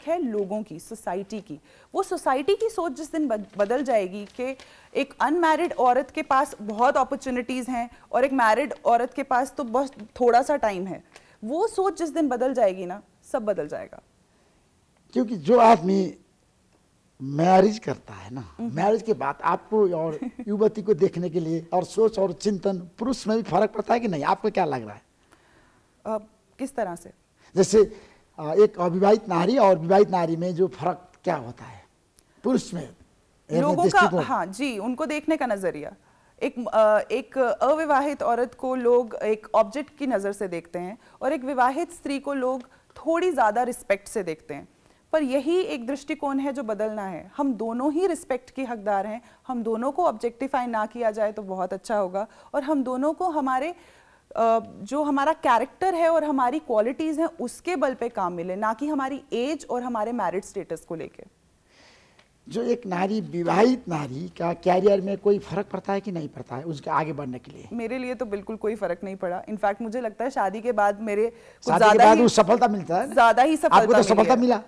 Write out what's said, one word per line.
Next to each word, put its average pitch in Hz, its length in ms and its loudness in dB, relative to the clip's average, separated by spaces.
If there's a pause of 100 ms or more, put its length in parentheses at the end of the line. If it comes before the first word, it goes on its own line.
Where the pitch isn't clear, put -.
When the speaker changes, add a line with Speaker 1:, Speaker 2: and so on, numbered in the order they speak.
Speaker 1:
है 330 120 -2
लोगों 214 440 -4
की, 156 180 -16
सोसाइटी 202 600 -10
की। 151 200 -14 (340)
वो 370 80 0
सोसाइटी 302 520 -2
की 440 160 -2
सोच 339 220 -4
जिस 294 200 -12
दिन 311 160 -2
बद-, 208 300 -6
बदल 226 240 0
जाएगी 208 420 -2
कि 254 320 -8 (380)
एक 277 260 -2
अनमैरिड 320 520 2
औरत 254 380 2
के 311 120 -6
पास 285 400 0
बहुत 226 340 2
अपॉर्चुनिटीज 254 720 -4
हैं 240 220 -6 (220)
और 254 120 2
एक 277 80 0
मैरिड 233 420 2 (100)
औरत 240 300 2
के 277 80 -4
पास 262 340 -2
तो 285 80 -4
बस 247 260 -2
थोड़ा 233 520 2
सा 285 140 0
टाइम 196 300 -2
है, 175 180 -10 (400)
वो 320 220 -2
सोच 392 320 -2
जिस 330 120 -4
दिन 294 180 0
बदल 254 260 -2
जाएगी 190 320 0
ना, 190 160 -12 (300)
सब 247 120 -4
बदल 180 240 -4
जाएगा। 104 340 -14 (1120)
Speaker 2:
क्योंकि 240 240 -2
जो 180 220 4
आदमी 196 560 4 (1080)
मैरिज 185 560 4
करता - 360 -8
है 98 200 -16
ना, 135 60 -10
Speaker 1:
हम्म। 226 360 -10
Speaker 2:
मैरिज 202 260 2
के 220 100 0
बाद 135 300 -4
आपको 190 480 0
और 160 280 -4 (140)
Speaker 1:
<laughs> 233 160 -12
Speaker 2:
युवती 214 340 0
को 202 120 2
देखने 170 360 0
के 170 100 -2
लिए 165 320 -4
और 180 120 0
सोच 220 340 0
और 190 140 0
चिंतन 196 460 -2 (200)
पुरुष 247 280 -4
में 214 100 0
भी 226 60 -2
फर्क 208 280 2
पड़ता 214 240 -2
है 240 60 2
कि 233 80 -2
नहीं? 151 160 -2
आपको 190 260 0
क्या 190 140 0
लग 135 220 -4
रहा 104 80 -14
है? - 80 -20 (1040)
Speaker 1:
अ, 214 120 -4 (400)
किस - 180 -8
तरह 185 200 -4
से? - 160 -20 (440)
Speaker 2:
जैसे, 190 400 6 (420)
अ, 156 160 -6
एक 208 260 4
अविवाहित 196 480 2
नारी 185 300 2
और 190 200 6
विवाहित 190 320 4
नारी 170 260 0
में 180 180 -2
जो 175 140 2
फर्क - 440 -6 (120)
क्या 170 120 0
होता 120 280 -12
है - 220 -20 (580)
पुरुष 226 300 0
में? 143 200 -12 (560)
एक 156 100 2
Speaker 1:
लोगों 285 160 2
का, 339 60 2
Speaker 2:
दृष्टिकोण। 359 400 4
Speaker 1:
हाँ 214 240 -2
जी, 233 320 -6
उनको 247 280 -4
देखने 302 300 -2
का 285 100 -2
नजरिया। 185 480 -4 (480)
एक, 247 260 -4
अ, 214 320 4 (100)
एक 254 280 -4
अविवाहित 285 840 2
औरत 240 320 0
को 254 200 -4
लोग 240 400 2
एक 214 400 -4
ऑब्जेक्ट 220 420 0
की 285 100 -6
नज़र 202 260 -2
से 202 160 -6
देखते 170 300 -10
हैं 180 200 -10 (240)
और 269 100 0
एक 262 120 -4
विवाहित 262 480 0
स्त्री - 260 -8
को 277 160 -8
लोग 254 300 -4 (320)
थोड़ी 339 340 0
ज़्यादा 240 320 2
रिस्पेक्ट 233 460 -4
से 214 140 -6
देखते 160 320 -10
हैं। 156 140 -16 (440)
पर 311 100 2
यही 285 380 0
एक 277 260 -6
दृष्टिकोण 277 520 -6
है 277 140 -4
जो 269 100 -8
बदलना 214 440 -6
है। 190 300 -12
हम 277 180 -2
दोनों 233 380 -4
ही 359 140 0
रिस्पेक्ट 285 440 -4
के 269 140 -8
हकदार 208 420 -2
हैं, 220 160 -10 (240)
हम 240 160 -4
दोनों 226 300 -2
को 359 120 0
ऑब्जेक्टिफाई 247 600 -2
ना 214 200 -2
किया 233 240 -2
जाए 214 220 -2
तो 214 100 -10
बहुत 185 300 -6
अच्छा 202 240 -4
होगा 196 300 -2 (280)
और 285 80 -2
हम 277 200 0
दोनों 254 300 -2
को 359 160 -2
हमारे, 277 420 -2
अ, - 880 -2 (220)
जो 269 200 -2
हमारा 285 300 0
कैरेक्टर 277 600 0
है 330 140 2
और 320 160 2
हमारी 269 340 0
क्वालिटीज 277 600 -2
हैं 320 80 2
उसके 311 500 -6
बल 262 180 -2
पे 240 140 -6
काम 190 240 -4
मिले, 180 240 -6
ना 214 180 -2
कि 285 120 -8
हमारी 277 460 -6
एज 262 380 -4
और 240 120 -4
हमारे 240 300 -4
मैरिड 196 320 -4
स्टेटस 165 360 -10
को - 140 -12
लेके। - 420 -14 (1120)
Speaker 2:
जो 180 140 -6
एक 240 240 -2
नारी, 190 340 -2
विवाहित 175 680 2
नारी 151 400 -6 (100)
का 170 140 -2
करियर 185 480 2
में 190 180 -4
कोई 202 200 2
फर्क 196 280 -6
पड़ता 190 260 -6
है 196 80 -2
कि 196 120 -8
नहीं 156 160 -8
पड़ता 123 280 -14
है 139 80 -10
उसके 160 260 -8
आगे 147 220 0
बढ़ने 127 260 -8
के - 120 -18
लिए? - 220 -20
Speaker 1:
मेरे 233 260 -6
लिए 254 160 -6
तो 240 100 -8
बिल्कुल 208 320 -8
कोई 220 180 -4
फर्क 175 300 -4
नहीं 196 120 -8
पड़ा। 180 320 -6
इनफैक्ट 202 340 -2
मुझे 226 180 -6
लगता 220 240 -6
है 269 60 -4
शादी 214 300 -2
के 240 120 -2
बाद 208 280 2
मेरे 214 260 0
कुछ - 420 -10
Speaker 2:
शादी 175 160 6
के 214 60 10
Speaker 1:
ज़्यादा 220 140 8
Speaker 2:
बाद 214 120 10
Speaker 1:
ही, 233 60 6
Speaker 2:
वो 233 60 8
सफलता 190 400 4
मिलता 175 280 -2
है 233 100 -2
ना? 220 80 -10
Speaker 1:
ज़्यादा 233 280 6
ही 311 140 4
सफलता 269 200 4
Speaker 2:
आपको 226 160 6
तो 220 60 8
Speaker 1:
मिली 202 100 4
Speaker 2:
सफलता 220 260 6
Speaker 1:
है। 233 60 4
Speaker 2:
मिला 233 280 2